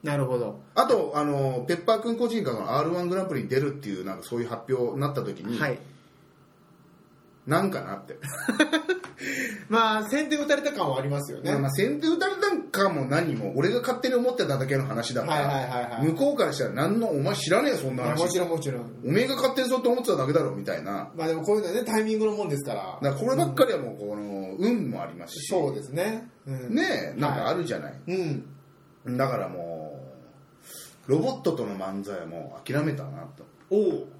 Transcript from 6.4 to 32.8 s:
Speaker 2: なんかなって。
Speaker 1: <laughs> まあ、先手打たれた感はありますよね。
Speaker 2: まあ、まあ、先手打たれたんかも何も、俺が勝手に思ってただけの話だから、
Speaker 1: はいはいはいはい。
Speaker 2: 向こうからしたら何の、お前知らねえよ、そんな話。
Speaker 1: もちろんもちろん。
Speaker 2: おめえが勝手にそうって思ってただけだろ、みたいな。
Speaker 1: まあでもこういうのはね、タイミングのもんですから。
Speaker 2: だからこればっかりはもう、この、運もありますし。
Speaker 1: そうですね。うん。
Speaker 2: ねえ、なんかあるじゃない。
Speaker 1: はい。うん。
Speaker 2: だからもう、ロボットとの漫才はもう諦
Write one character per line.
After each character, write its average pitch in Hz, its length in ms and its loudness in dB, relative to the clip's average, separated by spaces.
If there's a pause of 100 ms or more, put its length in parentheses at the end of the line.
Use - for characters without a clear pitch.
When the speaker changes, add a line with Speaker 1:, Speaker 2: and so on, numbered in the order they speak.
Speaker 2:
な 170 160 2
ん 196 80 2
か - 120 -4
な 98 140 -8
っ - 80 -16
て。 - 180 -14
Speaker 1:
<laughs> 269 1500 -2
ま 220 300 4
あ、 214 60 -2
先 285 240 0
手 302 80 2
打 294 100 -2
た 294 100 4
れ 285 60 -2
た 285 100 0
感 175 180 0
は 131 80 0
あ 135 40 -2
り 143 60 -2
ま 143 140 0
す - 100 -8
よ - 80 -10
ね。 143 120 -2
Speaker 2:
ま 139 40 2
あ、 139 40 2
ま 139 80 2
あ、 - 20 2
先 254 300 2
手 320 80 2
打 339 100 4
た 381 100 2
れ 392 80 0
た 403 140 2
ん 339 120 0
か 196 260 2
も 147 160 0
何 143 320 2
も、 101 200 -4
俺 165 140 4
が 240 100 2
勝 247 200 -2
手 254 80 0
に 254 80 4
思 247 160 4
っ 247 40 -4
て 208 80 2
た 139 140 0
だ 135 80 0
け 139 100 2
の 135 100 2
話 117 280 -2
だ 117 80 2
か - 60 -2
ら、 151 60 2
Speaker 1:
は 147 80 2
い 139 40 2
は 139 140 0
い 127 100 -4
は 123 180 0
い - 40 -8
は 135 120 0
い。 - 40 6
Speaker 2:
向 160 80 2
こ 277 160 4
う - 40 0
か 196 100 4
ら 139 60 -2
し - 60 -4
た - 60 0
ら - 80 -2
何 180 260 2
の、 226 100 2
お 147 120 0
前 190 160 2
知 - 140 -2
ら 220 120 6
ね 294 60 2
え 254 40 2
よ、 - 60 0
そ 135 100 -2
ん 127 60 -2
な 127 80 -4
話。 151 220 2
Speaker 1:
も 175 40 4
ち 180 120 2
ろ 175 60 2
ん - 20 -4
も 165 100 0
ち 139 140 -4
ろ 120 80 -4
ん。 117 140 -10 (120)
Speaker 2:
お 131 60 2
め 214 100 6
え 262 60 2
が 269 80 0
勝 254 180 2
手 262 80 2
に 247 60 0
そ 254 80 4
う - 20 2
っ 247 40 -2
て 247 60 4
思 247 120 4
っ 233 40 -4
て - 60 2
た 175 60 4
だ 131 100 0
け 147 60 2
だ 156 100 6
ろ、 123 80 0
み - 140 -6
た 95 120 -2
い - 60 -6
な。 98 320 -6
Speaker 1:
ま 160 100 -2
あ 160 40 2
で 165 60 2
も 160 80 -2
こ 208 120 4
う - 20 6
い - 40 4
う - 20 -2
の 175 60 -2
は 180 60 -2
ね、 240 100 2
タ 220 160 2
イ - 20 2
ミ 220 120 2
ン 214 40 2
グ 214 80 2
の 208 60 2
も 208 120 -2
ん 170 40 -4
で 147 80 0
す 139 80 -6
か 120 100 -4
ら。 95 260 -6
Speaker 2:
だ 143 100 2
か 139 40 0
ら - 0 -
こ 214 160 0
れ 269 60 4
ば 339 100 4
っ 135 80 -2
か 247 120 8
り 226 60 0
は 156 60 0
も 113 140 -6
う、 101 60 -10
こ 104 180 -6
の、 98 420 -6
運 196 320 2
も 95 100 -4
あ 85 60 -6
り 82 80 -12
ま 87 140 -14
す - 60 -14
し。 151 120 -10
Speaker 1:
そ 156 240 2
う 131 40 -6
で 139 100 -6
す 127 60 -12
ね。 214 380 -4 (180)
う 135 40 -10
ん。 131 240 -6
Speaker 2:
ね 262 420 0
え、 117 40 -4
な 147 120 2
ん 143 40 -2
か 101 120 -2
あ 156 60 2
る 175 100 -2
じ 120 100 -4
ゃ 87 40 -4
な 73 100 -8
い。 - 40 -12
Speaker 1:
は - 60 -16
い。 - 100 -18
う 180 60 -2 (100)
ん。 147 200 -4 (640)
Speaker 2:
だ 127 220 0
か 120 80 -2
ら 95 120 -4
も 82 520 -10 (1080)
う、 - 20 0
ロ 147 80 6
ボ 262 200 0
ッ - 40 -12
ト 165 100 2
と 123 140 -2
の 98 100 -6
漫 95 280 -6
才 98 160 -6
は 82 60 -10
も 82 380 -12
う 131 80 -6
諦 147 120 2